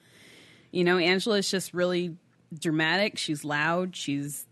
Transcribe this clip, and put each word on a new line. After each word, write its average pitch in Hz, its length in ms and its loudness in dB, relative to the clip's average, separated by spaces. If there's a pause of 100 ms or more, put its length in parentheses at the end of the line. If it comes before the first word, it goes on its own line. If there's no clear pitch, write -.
(720)
You 180 120 0
know, 175 140 4
Angela's 190 540 2
just 185 220 -4
really 175 420 0 (420)
dramatic. 165 600 2
She's - 260 -4
loud. 165 520 0
She's 143 560 -6